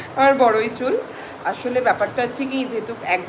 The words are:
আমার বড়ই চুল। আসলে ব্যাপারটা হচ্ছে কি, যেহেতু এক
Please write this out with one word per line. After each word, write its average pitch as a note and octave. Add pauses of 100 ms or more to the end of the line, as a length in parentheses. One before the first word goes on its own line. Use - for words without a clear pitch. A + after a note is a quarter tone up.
(180)
আমার C#4 (100)
বড়ই A3
চুল। C4 (580)
আসলে B3
ব্যাপারটা G3+
হচ্ছে B3
কি, C4+ (120)
যেহেতু A3 (220)
এক F3+